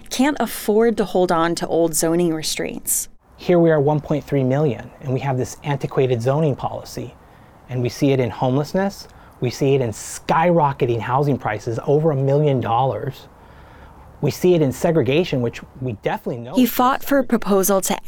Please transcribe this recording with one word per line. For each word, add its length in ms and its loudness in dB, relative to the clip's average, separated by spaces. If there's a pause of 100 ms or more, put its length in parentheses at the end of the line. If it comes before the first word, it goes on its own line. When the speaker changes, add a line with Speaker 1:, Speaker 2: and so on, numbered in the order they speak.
(100)
Speaker 1:
can't 280 2
afford 600 0
to 80 0
hold 260 2
on 220 2
to 120 -6
old 280 2
zoning 400 2
restraints. 720 -6 (280)
Speaker 2:
Here 220 2
we 120 6
are, 100 4
one 200 2
point 240 -4
three 200 0
million, 460 0 (100)
and 140 -4
we 60 -2
have 180 -2
this 260 -6
antiquated 560 0
zoning 340 2
policy. 600 -10 (560)
And 100 -4
we 80 0
see 220 0
it 100 4
in 80 0
homelessness. 800 -2 (320)
We 100 -2
see 240 0
it 60 2
in 100 -2
skyrocketing 1120 0
housing 380 0
prices, 480 -4
over 240 4
a 60 0
million 440 2
dollars. 680 -2 (920)
We 100 -2
see 240 4
it 80 4
in 100 2
segregation, 720 0
which 180 -4 (220)
we 200 -6
definitely 380 -6
know 140 -12
Speaker 1:
He 80 4
Speaker 2:
is 80 2
Speaker 1:
fought 340 0
for 140 2
a 60 2
proposal 580 2
to 260 -2